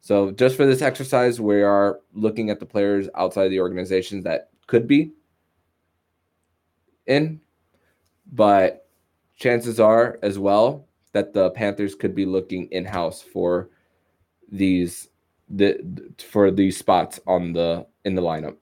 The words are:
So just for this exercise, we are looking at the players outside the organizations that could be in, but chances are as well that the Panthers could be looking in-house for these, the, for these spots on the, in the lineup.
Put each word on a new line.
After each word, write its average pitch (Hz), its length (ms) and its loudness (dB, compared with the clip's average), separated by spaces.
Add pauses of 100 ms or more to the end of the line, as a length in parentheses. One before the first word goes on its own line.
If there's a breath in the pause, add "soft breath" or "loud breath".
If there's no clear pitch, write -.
So 101 320 0
just 131 240 2
for 143 100 4
this 135 160 4
exercise, 127 580 0
we 104 220 2
are 101 380 2 (120)
looking 110 380 -2
at 104 100 -6
the 92 60 -16
players 101 480 -2
outside 95 340 0
the 95 120 -2
organizations 92 640 -4
that 82 260 -6 (160)
could 117 200 2
be 151 260 2 (1900)
in, 156 340 0 (920)
but 104 560 2 (480)
chances 117 440 -2
are 113 420 4
as 101 160 -2
well 110 480 2 (260)
that - 200 -2
the 92 180 2
Panthers 101 440 -4
could 95 200 -4
be 98 120 -2
looking 92 460 -4
in-house 90 500 -6
for 90 480 -4 (800)
these, 92 580 -2 (400)
the, 98 680 -2
for 101 320 2
these 95 260 0
spots - 500 0
on 87 260 0
the, 85 340 -2 (180)
in 95 100 -2
the 92 80 0
lineup. 80 400 -6